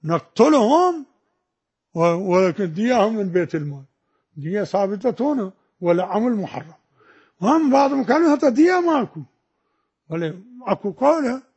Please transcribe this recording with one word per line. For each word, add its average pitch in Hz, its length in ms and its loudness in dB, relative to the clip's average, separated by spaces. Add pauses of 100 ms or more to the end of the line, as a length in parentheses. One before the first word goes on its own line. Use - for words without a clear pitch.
نقتلهم 277 1000 2 (880)
و-، 170 60 -8
ولكن 180 760 0
دياهم 226 420 0
من 202 140 -4
بيت 175 260 -2
المال، 143 280 -8 (540)
دية 170 260 -6
ثابتة 202 720 -2
هنا 202 180 -4 (300)
ولا 175 240 0
عمل 220 300 -2
محرم. 165 380 -8 (680)
وهم 285 300 2
بعضهم 277 320 2
كانوا 294 320 2
حتى 294 140 2
دية 330 300 2
ماكو، 302 420 -2 (880)
ولا 165 320 -6 (260)
أكو 202 240 -4
قولة 269 500 -2 (160)